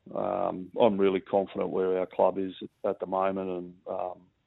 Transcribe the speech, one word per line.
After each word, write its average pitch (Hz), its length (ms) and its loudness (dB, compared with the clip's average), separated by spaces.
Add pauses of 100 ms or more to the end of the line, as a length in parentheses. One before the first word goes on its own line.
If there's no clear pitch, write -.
(180)
um, 92 480 -2 (140)
I'm 107 180 6
really 95 220 4
confident 95 500 -2
where 92 300 0
our 92 60 0
club 95 320 2
is 95 160 -4 (300)
at 98 140 -2
the 90 80 -6
moment, 95 440 -2
and, 90 240 -8 (140)
um, 92 300 -6 (280)